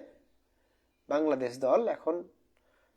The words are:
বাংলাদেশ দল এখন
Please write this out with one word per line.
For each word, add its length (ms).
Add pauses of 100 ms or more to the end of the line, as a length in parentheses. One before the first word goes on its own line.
(1080)
বাংলাদেশ 500
দল 280
এখন 360 (720)